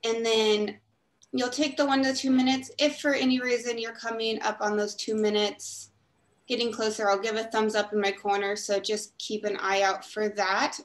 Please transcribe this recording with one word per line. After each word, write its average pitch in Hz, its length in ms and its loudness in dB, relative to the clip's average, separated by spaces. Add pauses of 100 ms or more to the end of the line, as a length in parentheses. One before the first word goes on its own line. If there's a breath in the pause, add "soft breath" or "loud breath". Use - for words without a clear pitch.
And 226 200 0
then 214 540 2 (520)
you'll 254 160 0
take 285 300 -2
the 285 80 4
one 269 160 4
to 269 100 2
two 269 200 0
minutes. 262 480 2
If 294 200 2
for 285 140 2
any 254 260 2
reason 240 380 -2
you're 226 140 -6
coming 226 500 -4
up 214 200 -2
on 208 140 0
those 208 200 -2
two - 180 -4
minutes, 208 800 0 (560)
getting 233 240 0
closer, 214 360 -2
I'll 196 120 4
give 214 160 -2
a 220 80 -2
thumbs 220 320 0
up 208 180 0
in 208 80 2
my 196 100 2
corner. 202 440 -2
So 208 240 -2
just - 400 -6
keep 214 240 -6
an 208 140 -2
eye 196 260 2
out 190 200 2
for 214 260 -2
that. 208 560 0